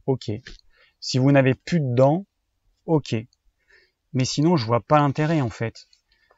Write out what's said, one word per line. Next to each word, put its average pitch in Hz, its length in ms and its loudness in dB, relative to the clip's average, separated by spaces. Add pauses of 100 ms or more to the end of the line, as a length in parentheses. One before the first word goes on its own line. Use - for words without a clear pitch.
ok. 131 240 -2 (720)
Si - 180 -4
vous 131 120 4
n'avez 131 240 4
plus - 260 -4
de 127 140 -2
dents, 143 320 2 (600)
ok. 123 280 -2 (960)
Mais 127 120 -2
sinon, 160 320 0
je 120 100 -4
vois 117 140 0
pas 151 180 2
l'intérêt, 151 420 0
en 120 100 -2
fait. - 360 -10 (520)